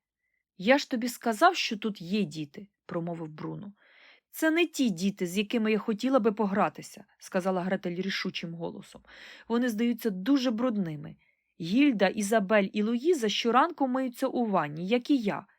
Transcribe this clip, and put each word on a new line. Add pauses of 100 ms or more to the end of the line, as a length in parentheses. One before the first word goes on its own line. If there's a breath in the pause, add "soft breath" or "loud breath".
(580)
«Я
ж
тобі
сказав,
що
тут
є
діти», (180)
промовив
Бруно. (580 soft breath)
«Це
не
ті
діти,
з
якими
я
хотіла
би
погратися», (140)
сказала
Гретель
рішучим
голосом. (460 loud breath)
«Вони
здаються
дуже
брудними. (440)
Гільда,
Ізабель
і
Луїза
щоранку
миються
у
ванні,
як
і
я. (140)